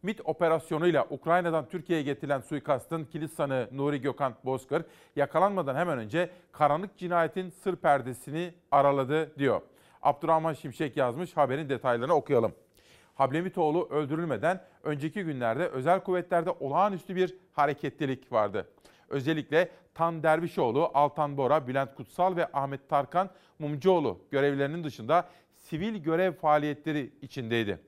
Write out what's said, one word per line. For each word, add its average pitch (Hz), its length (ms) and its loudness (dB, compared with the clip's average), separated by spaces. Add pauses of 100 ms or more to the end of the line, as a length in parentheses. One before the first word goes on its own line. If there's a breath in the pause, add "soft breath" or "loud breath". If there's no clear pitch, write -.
mit 208 220 -6
operasyonuyla 160 840 0
Ukrayna'dan 165 580 0
Türkiye'ye 165 360 -4
getirilen 139 360 -2
suikastın 147 640 -4
kilit 151 280 -8
sanığı 135 400 -2
Nuri 139 280 -2
Gökhan 131 340 -2 (100)
Bozkır 131 400 -4 (320 loud breath)
yakalanmadan 160 600 0
hemen 160 220 -2
önce 151 320 -2 (220 loud breath)
karanlık 151 440 0
cinayetin 175 540 -2
sır - 260 -4
perdesini 143 800 -2 (160)
araladı 139 680 2
diyor. 123 220 2 (420 soft breath)
Abdurrahman 160 520 2
Şimşek 135 420 -6
yazmış, 135 400 -2
haberin 143 320 2
detaylarını 127 460 0
okuyalım. 117 380 2 (600 soft breath)
Hablemitoğlu 160 760 0
öldürülmeden 156 760 -2 (180 soft breath)
önceki 151 420 -4
günlerde 135 440 -2
özel 156 320 2
kuvvetlerde 180 500 -2
olağanüstü 175 680 -2
bir 185 200 0 (160)
hareketlilik 143 800 -2
vardı. 104 360 0 (400 soft breath)
Özellikle 156 600 0 (260 loud breath)
Tan 165 280 -2
Dervişoğlu, 156 720 2
Altan 143 420 0
Bora, 139 320 2
Bülent 135 260 -2
Kutsal 180 420 -2
ve 170 160 0
Ahmet 139 360 -6
Tarkan 165 420 0 (280 soft breath)
Mumcuoğlu 147 600 2 (120)
görevlerinin 139 540 0
dışında 147 440 0 (260 loud breath)
sivil 202 420 -6
görev 165 360 0
faaliyetleri 147 800 0 (100)
içindeydi. 113 640 -2